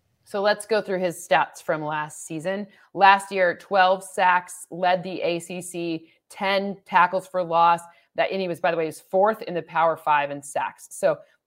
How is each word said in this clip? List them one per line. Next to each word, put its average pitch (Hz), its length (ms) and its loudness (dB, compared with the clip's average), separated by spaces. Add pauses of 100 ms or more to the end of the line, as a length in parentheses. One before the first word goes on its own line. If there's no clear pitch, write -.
(240)
So 202 180 -6
let's 208 240 0
go 214 160 0
through 185 200 -4
his 175 140 -2
stats - 460 0
from 156 220 -4
last 151 420 -8
season. 190 400 -6 (300)
Last 196 360 6
year, 185 260 2
twelve 190 460 2
sacks, 180 680 0
led 180 320 0
the 180 180 -8
A 170 160 -2
C 180 240 -10
C, 170 480 -8 (200)
ten 196 540 -2
tackles 180 440 0
for 185 160 -4
loss. 170 380 2 (340)
That, 165 160 0
and 190 100 -4
he 185 60 -4
was, 170 120 -6
by 175 120 0
the 165 60 -2
way, 160 80 -2
he - 20 -4
was 151 140 -10
fourth 208 420 2
in 175 100 -10
the 165 80 -4
Power 160 360 0
Five 147 340 0
in 143 100 -10
sacks. - 480 -8
So, 160 300 -2 (280)